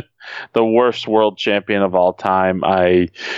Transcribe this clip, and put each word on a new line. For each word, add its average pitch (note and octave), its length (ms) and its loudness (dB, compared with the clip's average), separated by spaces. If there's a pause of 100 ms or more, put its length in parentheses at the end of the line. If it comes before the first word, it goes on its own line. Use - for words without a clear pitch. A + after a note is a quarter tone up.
(240)
<laughs> - 280 -14
the A#2 120 2
worst A2+ 420 0
world G#2+ 300 2
champion G2+ 440 -2
of F#2 140 0
all F2+ 180 2
time. F#2 500 -2
I, F2+ 460 2 (280)